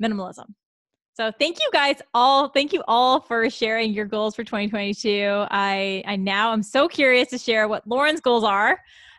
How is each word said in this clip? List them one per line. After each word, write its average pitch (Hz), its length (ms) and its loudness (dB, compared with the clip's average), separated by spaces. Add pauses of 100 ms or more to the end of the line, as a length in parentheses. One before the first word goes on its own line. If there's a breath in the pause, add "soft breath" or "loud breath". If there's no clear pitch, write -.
minimalism. 202 440 -6 (680)
So 220 240 -4
thank 320 200 -2
you 605 140 -2
guys 277 240 2 (180)
all. 269 340 4
Thank 285 240 -2
you 359 140 -2
all 254 340 4
for 226 300 0
sharing 220 420 -2
your 208 120 -4
goals 214 320 -4
for 226 80 -8
twenty 208 240 -4
twenty-two. 202 800 -2
I, 196 560 -2
I 202 80 -4
now 202 380 0
am 220 100 0
so 277 240 2
curious 254 440 2
to 247 80 -6
share 220 280 0
what 214 220 -4
Lauren's 294 320 0
goals 240 240 2
are, 214 340 2 (400 loud breath)